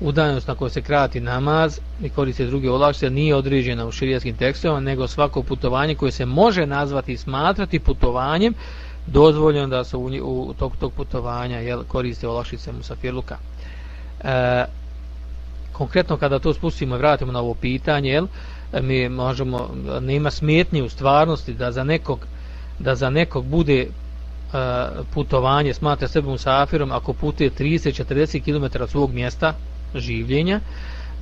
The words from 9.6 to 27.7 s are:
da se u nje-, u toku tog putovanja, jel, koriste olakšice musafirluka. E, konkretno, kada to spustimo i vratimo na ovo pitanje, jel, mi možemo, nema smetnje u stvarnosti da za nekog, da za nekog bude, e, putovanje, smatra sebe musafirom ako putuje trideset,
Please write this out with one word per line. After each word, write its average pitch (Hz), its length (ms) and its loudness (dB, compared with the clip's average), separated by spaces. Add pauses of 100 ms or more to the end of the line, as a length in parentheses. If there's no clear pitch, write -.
da 127 180 0
se 127 120 -8
u 127 140 -4
nje-, 135 120 -4
u 131 360 -4
toku 135 180 -2
tog 131 160 -2
putovanja, 123 680 -4
jel, 120 300 -4
koriste 123 400 -2
olakšice 120 440 -6
musafirluka. 127 640 -8 (880)
E, 127 400 2 (1080)
konkretno, 165 440 0
kada 139 220 2
to 147 160 2
spustimo 143 400 -2
i 120 40 -2
vratimo 139 340 2
na 123 80 -2
ovo 120 140 -2
pitanje, 135 560 0
jel, 160 160 2 (560)
mi 127 260 2
možemo, 127 600 -2 (320)
nema 139 300 0
smetnje 156 520 2
u 117 60 -2
stvarnosti 143 680 4
da 123 180 -2
za 131 120 -2
nekog, 151 420 -2 (520)
da 131 160 2
za 127 160 0
nekog 147 340 0
bude, 143 360 4
e, 127 80 -2 (1300)
putovanje, 135 600 4
smatra 143 340 0
sebe 147 200 0
musafirom 135 640 2
ako 123 200 -2
putuje 147 380 0
trideset, 147 440 0